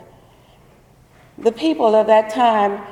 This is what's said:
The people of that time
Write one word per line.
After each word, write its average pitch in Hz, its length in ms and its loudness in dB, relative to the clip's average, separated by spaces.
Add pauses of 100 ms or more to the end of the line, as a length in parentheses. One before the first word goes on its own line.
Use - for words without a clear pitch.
(1400)
The 226 120 -2
people 233 440 0
of 214 140 2
that 220 200 4
time 214 640 -2